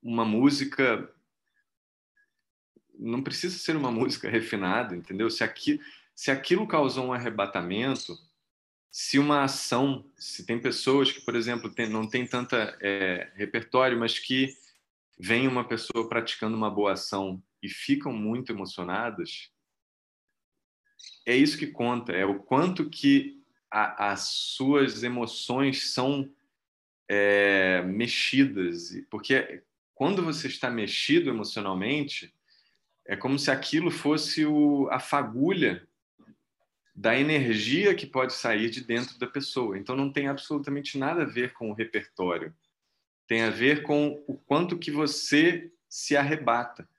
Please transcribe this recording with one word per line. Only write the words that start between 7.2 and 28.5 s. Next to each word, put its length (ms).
se 260
uma 260
ação, 640
se 300
tem 140
pessoas 520
que, 100
por 140
exemplo, 380
tem, 160
não 180
tem 200
tanta, 520
é, 560
repertório, 640
mas 220
que 360
vem 300
uma 200
pessoa 400
praticando 480
uma 140
boa 240
ação 480
e 60
ficam 440
muito 380
emocionadas, 1000
é 100
isso 220
que 100
conta, 440
é 140
o 140
quanto 500
que 520
a, 400
as 160
suas 760
emoções 880
são, 380
é, 720
mexidas, 1080